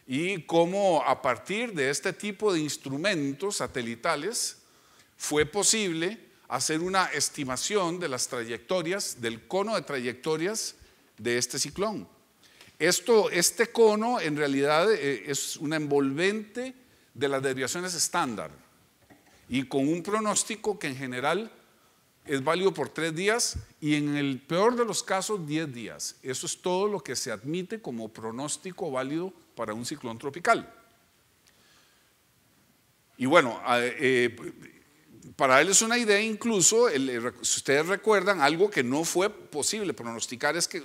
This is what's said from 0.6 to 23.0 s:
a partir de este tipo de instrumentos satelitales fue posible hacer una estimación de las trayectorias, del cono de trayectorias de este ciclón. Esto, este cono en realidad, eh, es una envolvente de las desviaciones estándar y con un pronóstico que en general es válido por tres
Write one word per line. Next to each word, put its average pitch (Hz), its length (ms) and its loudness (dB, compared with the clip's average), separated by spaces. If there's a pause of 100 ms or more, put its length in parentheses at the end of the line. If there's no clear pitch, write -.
a 131 160 2
partir 185 520 -2
de 139 180 0
este 175 220 -2
tipo 208 400 -4
de 160 80 0
instrumentos 147 960 -4
satelitales 143 1000 -4 (580)
fue 151 280 0
posible 190 760 0 (260)
hacer 143 340 -2
una 185 260 2
estimación 151 920 -2
de 175 100 -4
las 127 200 -4
trayectorias, 156 920 -4
del 113 280 -6
cono 208 260 -2
de 180 80 -2
trayectorias 156 920 -4 (420)
de 120 180 0
este 123 220 -4
ciclón. 160 500 -4 (720)
Esto, 180 520 4
este - 420 2
cono 220 480 4
en 151 160 -2
realidad, 147 560 4
eh, 139 340 0
es - 300 -4
una 156 180 -4
envolvente 160 1000 0 (360)
de 139 160 -2
las 135 140 0
desviaciones 139 520 -2
estándar 120 580 -2 (960)
y 131 160 -2
con 139 240 0
un 170 160 -2
pronóstico 214 760 -2
que - 80 -6
en 135 100 -6
general 139 540 -2 (760)
es 139 160 -2
válido 170 320 2
por 139 140 -4
tres 160 260 -4